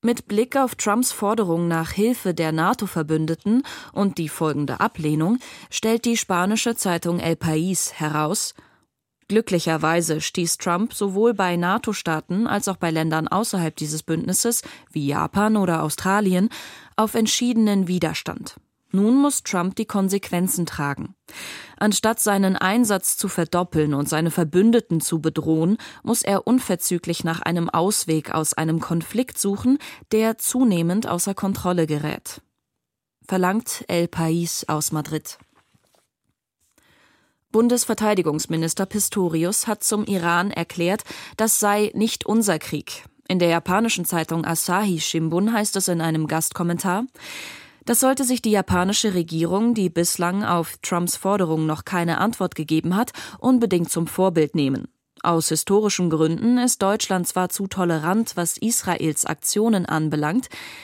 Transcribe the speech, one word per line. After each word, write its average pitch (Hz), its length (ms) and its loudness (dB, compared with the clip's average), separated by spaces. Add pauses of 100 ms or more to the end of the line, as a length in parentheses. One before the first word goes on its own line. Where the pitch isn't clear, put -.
Mit 233 260 -2
Blick 214 280 0
auf 262 180 2
Trumps 226 380 0
Forderung 190 560 0
nach 165 240 -2
Hilfe 208 420 0
der 160 180 0
nato-Verbündeten 165 1080 0 (300)
und 202 260 0
die 156 120 -4
folgende 143 500 -2
Ablehnung 156 580 -2 (320)
stellt 226 360 -2
die 233 100 2
spanische 202 580 0
Zeitung 175 460 -2
El 165 140 0
País 170 580 -2
heraus: 151 640 -2 (760)
Glücklicherweise 165 920 2
stieß 165 340 -2
Trump 185 380 -2
sowohl 202 400 2
bei 185 220 0
nato-Staaten 180 920 -2
als - 200 -2
auch 190 120 -4
bei 170 120 -2
Ländern 160 380 0
außerhalb 180 480 -2
dieses 156 260 -6
Bündnisses, 185 600 -2 (280)
wie 147 160 -2
Japan 202 520 2
oder 175 240 2
Australien, 190 680 2 (480)
auf 220 180 0
entschiedenen 220 720 2
Widerstand. 170 720 -4 (360)
Nun 220 300 4
muss 285 220 0
Trump 185 320 -2
die 220 80 -2
Konsequenzen 185 840 0
tragen. 143 480 -6 (640)
Anstatt 214 420 2
seinen 196 380 2
Einsatz 208 600 2
zu 202 120 -4
verdoppeln 160 680 0
und 143 140 0
seine 160 240 0
Verbündeten 180 680 4
zu 160 200 -2
bedrohen, 160 580 2 (240)
muss - 200 0
er - 260 0
unverzüglich 175 760 0
nach 165 180 -2
einem 170 300 -2
Ausweg 165 640 0
aus 156 180 0
einem 160 280 0
Konflikt 175 580 -4
suchen, 240 400 0 (320)
der 220 280 2
zunehmend 202 680 2
außer 175 280 -2
Kontrolle 180 520 0
gerät, 151 560 -6 (840)
verlangt 190 640 -2
El 170 200 0
País 165 640 -2
aus 151 220 -2
Madrid. 151 480 -6 (2250)
Bundesverteidigungsminister 196 1300 0
Pistorius 180 840 0
hat 214 160 -4
zum 208 200 0
Iran 175 460 0
erklärt, 175 540 -2 (320)
das 220 240 2
sei 208 340 2
nicht 220 320 -2
unser 208 320 2
Krieg. - 460 -8 (260)
In 185 80 2
der 175 100 4
japanischen 185 560 2
Zeitung 160 400 -2
Asahi 180 540 0
Shimbun 165 540 0
heißt 208 240 0
es 190 100 0
in 170 140 0
einem 160 260 0
Gastkommentar, 175 800 -2 (840)
das 233 140 2
sollte 262 240 4
sich 240 180 0
die 226 80 2
japanische 190 640 2
Regierung, 175 600 2
die 190 160 2
bislang 175 540 0
auf 170 380 0
Trumps 175 340 -2
Forderung 165 500 0
noch 156 180 -2
keine 170 340 0
Antwort 196 360 -2
gegeben 160 400 0
hat, 233 180 0 (260)
unbedingt 196 520 2
zum 165 160 -2
Vorbild 170 480 2
nehmen. 139 340 0 (340)
Aus 165 260 2
historischen 196 600 2
Gründen 160 500 2
ist 247 240 2
Deutschland 190 460 0
zwar 180 200 0
zu - 180 -4
tolerant, 180 720 0
was 170 200 -2
Israels 175 720 -2
Aktionen 208 600 0
anbelangt, 156 600 0 (360)